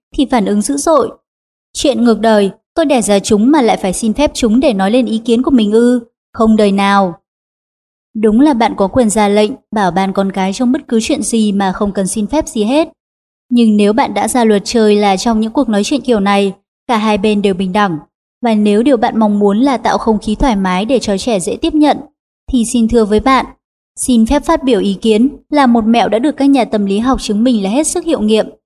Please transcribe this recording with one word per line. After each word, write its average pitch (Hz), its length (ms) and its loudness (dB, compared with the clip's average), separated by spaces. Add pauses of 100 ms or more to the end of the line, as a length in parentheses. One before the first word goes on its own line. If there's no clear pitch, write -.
(160)
thì 285 100 0
phản 226 200 0
ứng 208 160 0
dữ 277 160 -4
dội. 277 320 0 (640)
"Chuyện 240 300 -2
ngược 226 160 2
đời, 208 320 2 (240)
tôi 330 100 0
đẻ 269 160 0
ra 202 180 0
chúng 214 320 2
mà 311 100 4
lại 208 160 2
phải 190 160 -4
xin 220 200 -4
phép 294 200 0
chúng 226 260 0
để 269 140 2
nói 190 180 0
lên 254 140 2
ý 214 120 -2
kiến 226 260 0
của 302 80 -2
mình 220 200 2
ư? 240 280 2 (340)
Không 220 220 2
đời 208 160 2
nào." 196 420 0 (1080)
Đúng 220 200 2
là 294 120 4
bạn 226 240 0
có 196 100 0
quyền 226 220 0
ra 208 180 0
lệnh, 208 240 2 (240)
bảo 196 160 0
ban 190 220 -2
con 196 180 -2
cái 190 220 -2
trong 247 180 0
bất 294 160 -4
cứ 226 140 0
chuyện 240 220 -2
gì 214 280 0
mà 196 200 -2
không 202 200 -4
cần 190 160 -4
xin 208 200 -6
phép 302 200 -4
gì 214 160 -4
hết. 294 260 0 (600)
Nhưng 233 280 2
nếu 208 160 2
bạn 226 200 -2
đã 202 140 -2
ra 240 160 0
luật 214 220 2
chơi 214 300 2
là 202 220 2
trong 220 220 -2
những 220 140 -4
cuộc 262 160 -2
nói 208 140 0
chuyện 277 180 -4
kiểu 226 180 0
này, 202 340 0 (340)
cả 240 100 0
hai 214 200 0
bên 208 240 0
đều 196 120 2
bình 185 200 -4
đẳng. 196 240 0 (440)
Và 226 140 0
nếu 208 280 2
điều 262 140 2
bạn 226 220 -2
mong 208 200 2
muốn 202 180 2
là 262 200 2
tạo - 200 -2
không 220 220 -2
khí 214 160 -4
thoải 254 200 0
mái 190 300 -2
để 240 140 0
cho 202 180 -2
trẻ 208 220 -2
dễ - 220 -6
tiếp 320 120 -2
nhận, 294 240 2 (540)
thì 233 140 0
xin 226 220 0
thưa 226 180 2
với 214 140 0
bạn, 262 260 0 (540)
xin 226 260 2
phép 285 200 0
phát 320 180 -2
biểu 247 160 0
ý 196 140 -2
kiến 226 440 0 (120)
là 285 180 2
một 233 180 2
mẹo 220 240 2
đã 208 100 0
được 285 180 -2
các 277 80 0
nhà 277 200 2
tâm 208 200 -2
lý 196 140 -2
học 247 220 -2
chứng 214 220 -2
minh 233 200 0
là 190 60 -4
hết 294 180 0
sức 339 180 -6
hiệu 320 160 -2
nghiệm. 214 260 0 (180)